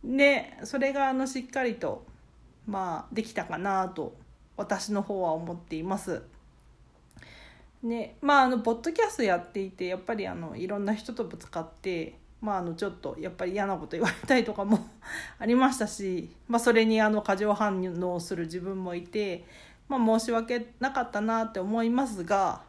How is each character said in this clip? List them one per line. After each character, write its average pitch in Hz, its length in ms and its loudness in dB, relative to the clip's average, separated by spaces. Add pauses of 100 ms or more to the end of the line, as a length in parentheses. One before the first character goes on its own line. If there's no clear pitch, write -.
で、 269 600 4
そ 269 140 -4
れ 269 140 2
が 269 160 2
あ 262 40 0
の、 262 140 0
し 262 140 -6
っ 254 80 -12
か 269 140 -4
り 240 140 0
と、 - 300 -6 (600)
ま 190 440 -4
あ、 - 40 -12
で 220 80 -2
き - 100 -8
た 175 120 -4
か 156 140 -6
な 185 300 0
と、 175 280 -8 (400)
私 202 340 -4
の 202 120 0
方 196 200 -2
は 165 100 2
思 170 220 -4
っ - 20 -10
て 160 200 -10
い 160 60 -4
ま 190 160 -2
す。 180 240 -6 (1600)
ね、 233 400 -4
ま 285 180 8
あ、 - 20 10
あ 254 60 6
の、 247 120 2
ポ 233 120 2
ッ 233 80 -2
ド 330 120 -2
キ 453 100 2
ャ 427 80 4
ス - 80 -10
ト 262 40 0
や 190 140 4
っ 175 120 -6
て 202 120 -6
い 190 100 -4
て、 185 160 -8
や 180 100 -2
っ 185 40 -8
ぱ 233 140 -4
り 202 120 -4
あ 180 80 -6
の、 165 220 -10
い 185 100 -6
ろ 202 120 -4
ん 202 60 -2
な 208 100 2
人 214 180 -8
と 226 120 -4
ぶ 165 120 -10
つ - 100 -16
か - 140 -8
っ 160 80 -10 (140)
て、 175 360 -6 (220)
ま 214 140 -4
あ、 190 40 -2
あ 180 40 -4
の、 170 120 -4
ち 170 100 -4
ょ 196 60 -2
っ - 60 -14
と 131 220 -8
や 180 120 -8
っ - 40 -16
ぱ 185 100 -6
り 180 80 -2
嫌 196 140 0
な 196 100 -2
こ 151 100 -10
と 170 100 -8
言 165 60 0
わ 214 60 4
れ - 60 0 (120)
た 262 100 6
り 240 80 4
と 214 100 -4
か 202 100 -4
も 208 140 6 (340)
<laughs> - 260 -12
あ - 80 -4
り 233 80 6
ま 262 180 6
し 254 60 -4
た 214 80 0
し、 185 480 -6 (140)
ま 233 80 2
あ、 233 40 6
そ 240 120 6
れ 226 140 8
に 220 140 4
あ 214 100 6
の、 214 120 2
過 196 140 2
剰 208 160 2
反 202 300 0 (200)
応 180 180 -2
す 175 140 -6
る 170 100 -4
自 165 160 -8
分 190 220 -6
も 180 120 -6
い 175 100 -8
て、 196 400 -4 (440)
ま 269 100 0
あ、 220 200 6
申 226 60 0
し 240 80 -2
訳 233 340 0 (140)
な 262 120 0
か 254 100 0
っ 240 80 -4
た 202 100 -2
な 226 240 0
っ 220 80 -8
て 196 80 -4
思 220 240 0
い 233 60 2
ま 254 160 2
す 196 180 -6
が 196 440 2